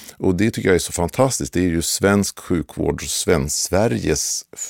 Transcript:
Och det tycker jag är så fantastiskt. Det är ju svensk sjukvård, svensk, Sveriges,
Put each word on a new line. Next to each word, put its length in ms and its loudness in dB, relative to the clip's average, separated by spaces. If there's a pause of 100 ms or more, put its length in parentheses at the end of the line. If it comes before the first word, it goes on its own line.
(180)
Och 180 2
det 160 2
tycker 180 0
jag 60 6
är 40 4
så 120 -4
fantastiskt. 600 0
Det 60 0
är 100 2
ju 120 0
svensk 580 0
sjukvård, 680 -2
svensk, 480 0
Sveriges, 920 -2 (240)